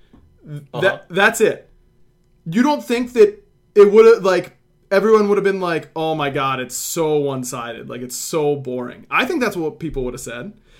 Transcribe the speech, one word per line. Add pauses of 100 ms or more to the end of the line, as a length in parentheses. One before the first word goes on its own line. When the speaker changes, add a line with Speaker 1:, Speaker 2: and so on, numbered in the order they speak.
(460)
Speaker 1:
Th-, (120)
Speaker 2:
Uh-huh.
Speaker 1:
that,
that's
it. (760)
You
don't
think
that (320)
it
would've,
like, (320)
everyone
would've
been
like,
"Oh
my
God,
it's
so
one-sided.
Like,
it's
so
boring."
I
think
that's
what
people
would've
said. (280)